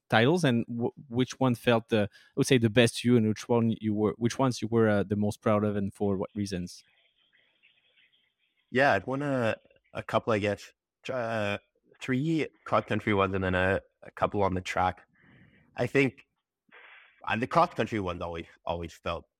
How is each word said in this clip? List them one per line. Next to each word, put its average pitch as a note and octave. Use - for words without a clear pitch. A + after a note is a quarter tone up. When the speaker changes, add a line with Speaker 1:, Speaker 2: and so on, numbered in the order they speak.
Speaker 1:
titles C#3+
and A#2+
w-, A#2+
which B2
one B2+
felt A#2
the, G#2
I -
would C3+
say, C3+
the A#2
best A#2
to -
you, A#2+
and A2
which G#2+
one A#2
you G#2+
were, G#2
which A#2
ones C3
you A2+
were, A2
uh, G2+
the G2+
most G#2
proud G#2
of, G#2
and G2+
for G2+
what -
reasons? G2
Speaker 2:
Yeah, C3
I've G2
won C3+
a, C3
a A2
couple, A2+
I G#2
guess, G2+
tr-, C3
uh, A2
three C#3+
cross G#2+
country G#2+
ones, G2
and F#2+
then F#2
a, F#2
a -
couple G2+
on F#2
the F#2
track. F2+
I B2
think, C#3
and G#2+
the B2
cross -
country A2+
ones F2
always, E2+
always E2+
felt E2+